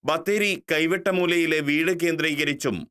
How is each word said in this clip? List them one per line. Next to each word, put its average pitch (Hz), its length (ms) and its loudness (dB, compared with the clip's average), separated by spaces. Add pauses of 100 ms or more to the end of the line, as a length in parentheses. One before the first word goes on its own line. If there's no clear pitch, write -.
ബത്തേരി 196 460 0 (220)
കൈവെട്ടമൂലയിലെ 170 960 2
വീട് 156 240 2 (100)
കേന്ദ്രീകരിച്ചും 147 720 -2 (160)